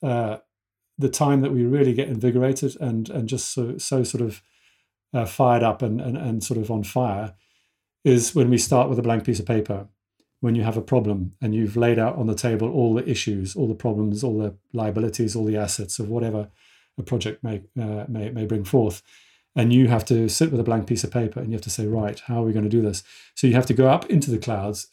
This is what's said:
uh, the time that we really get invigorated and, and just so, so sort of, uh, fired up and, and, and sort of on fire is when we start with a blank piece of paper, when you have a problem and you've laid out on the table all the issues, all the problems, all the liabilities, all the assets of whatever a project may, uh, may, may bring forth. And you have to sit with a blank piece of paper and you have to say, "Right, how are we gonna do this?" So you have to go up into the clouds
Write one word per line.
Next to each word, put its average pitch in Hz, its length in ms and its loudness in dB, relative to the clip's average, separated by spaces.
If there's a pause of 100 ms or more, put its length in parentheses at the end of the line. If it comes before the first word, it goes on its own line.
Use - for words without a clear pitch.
uh, 120 360 -2 (580)
the 139 140 0
time 143 320 2
that 139 100 0
we 123 120 2
really 131 280 4
get 127 160 0
invigorated 127 720 0
and, 113 300 -4
and 113 180 -4
just 123 240 -6
so, 120 260 -4
so 131 240 -2
sort 120 200 -4
of, 110 200 -6 (720)
uh, 117 120 0
fired 120 360 2
up 113 200 0
and, 110 180 -2
and, 127 160 -4
and 117 260 -4
sort 117 160 -4
of 107 120 -4
on 110 120 -2
fire 107 520 -2 (680)
is 123 300 4
when 123 160 4
we 123 80 4
start 131 300 2
with 123 100 0
a 120 40 -2
blank 113 220 0
piece 110 160 0
of 95 60 -8
paper, 104 400 -2 (540)
when 117 140 2
you 117 80 2
have 110 140 -2
a 113 60 -2
problem 104 580 0
and 110 140 -2
you've 107 220 0
laid 120 220 4
out 117 180 0
on 123 100 -2
the 110 80 0
table 113 360 0
all 117 240 2
the 127 140 0
issues, 101 480 -4
all 139 120 0
the 110 60 -2
problems, 107 500 -2
all 113 140 0
the 104 160 -4 (180)
liabilities, 110 640 -2
all 110 100 -2
the 107 120 0
assets 104 420 -6
of 107 100 -6
whatever 110 400 -4 (480)
a - 60 -8
project 104 400 -4
may, 107 200 -6 (180)
uh, 107 280 -6
may, 110 220 -6
may 113 160 -6
bring 104 180 -2
forth. 107 380 0 (540)
And 117 160 4
you 127 160 8
have 117 180 2
to 113 220 2
sit 160 220 2
with 127 100 0
a 110 40 -2
blank 110 220 0
piece - 180 -2
of - 60 -8
paper 117 300 -4
and - 80 -6
you 113 80 -4
have - 80 -8
to 101 60 -8
say, 107 160 -4
"Right, 107 400 -2
how 117 160 -2
are 113 40 0
we 110 60 2
gonna 107 160 0
do 113 140 4
this?" 101 200 -2 (320)
So - 120 0
you 120 80 6
have 127 120 4
to 123 80 2
go 131 140 6
up 156 200 4
into 151 220 2
the 113 80 0
clouds 104 540 -4